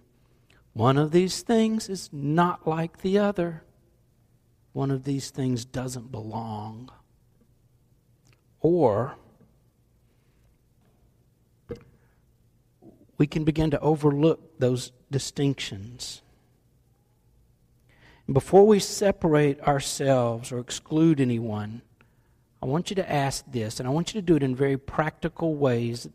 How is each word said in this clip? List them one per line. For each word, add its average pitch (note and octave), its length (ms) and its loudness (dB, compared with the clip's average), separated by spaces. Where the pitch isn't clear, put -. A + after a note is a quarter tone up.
"One B2 240 4
of D3+ 140 2
these F3+ 320 2
things A3 460 0
is F#3+ 240 -10
not D#3 540 0
like D#3+ 320 -4
the F#3+ 200 0
other. F3 460 -2
One C#3 180 -2
of C3 140 -4
these C#3 260 -4
things B2+ 340 -2
doesn't B2+ 460 -10
belong." A2 800 -10
Or C#3 560 2
we D3 80 4
can D3+ 180 -4
begin D#3 260 0
to C#3 100 2
overlook D3+ 800 2
those B2+ 320 0
distinctions. B2 1120 -6
And C#3 80 -4
before F#3+ 320 8
we G#3 140 6
separate D3+ 800 0
ourselves C3 920 0
or B2 80 -6
exclude D#3 640 2
anyone, A2+ 600 -2
I C3+ 60 -8
want D#3 220 -2
you G3 80 -4
to - 160 -4
ask C#3 340 -2
this, A2+ 320 -6
and B2+ 80 -6
I C3 60 -2
want E3+ 220 -2
you A3 60 -4
to E3+ 60 -6
do E3 100 6
it C#3 60 2
in C3 140 -2
very C#3 220 0
practical D#3+ 760 -4
ways A#2+ 600 -2